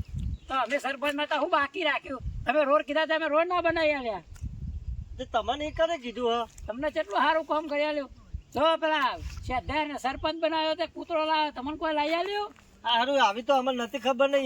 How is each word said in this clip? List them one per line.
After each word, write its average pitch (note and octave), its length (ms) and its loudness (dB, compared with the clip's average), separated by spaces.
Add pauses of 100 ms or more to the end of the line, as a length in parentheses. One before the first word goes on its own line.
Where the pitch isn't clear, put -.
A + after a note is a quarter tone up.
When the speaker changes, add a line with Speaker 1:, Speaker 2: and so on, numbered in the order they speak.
(480)
Speaker 1:
તો C4 60 -8 (100)
અમે B3+ 220 -2
સરપંચ C#4 340 -2
માં D4 120 -2
તો D#4 120 0
હું F4+ 140 0
બાકી D4 320 0
રાખ્યું? C4 340 -4 (220)
તમે D4+ 160 4 (100)
રોડ D#4 160 6
કીધા, D4+ 240 0
તમે D#4+ 240 0
રોડ E4 160 4
ના F4 160 0
બનાવી D#4+ 320 2
આલ્યા. G#3 240 -6 (920)
Speaker 2:
તે B3+ 60 -6 (100)
તમને B3 360 0
એ D#4+ 80 -10
કરે E4 260 2
કીધું, A#3 300 -2
હા? A#3 120 0 (200)
Speaker 1:
તમને C4 300 -4
કેટલું F4 280 0
સારું D#4+ 280 2
કામ D#4 200 0
કરી D4 200 0
આલ્યું. C#4+ 200 -4 (440)
જો C4 80 2 (200)
પેલા D4 280 2 (360)
શેઠાને C4 560 -2
સરપંચ D#4 400 -2
બનાવ્યો D#4 380 2
તે D#4 40 -2 (100)
કૂતરો D#4+ 260 -2 (100)
લાવ્યો, D4+ 260 2
તમને D4 240 -6
કોઈ D#4+ 180 0
લઈ D4+ 200 0
આલ્યો? G4+ 280 -2 (380)
Speaker 2:
આ A#3 120 4
હારું, C4+ 280 4
આવી G#3+ 220 2
તો C#4+ 120 6
અમને B3+ 240 0
નથી A#3 220 -6
ખબર C4+ 260 4
ને C#4 140 4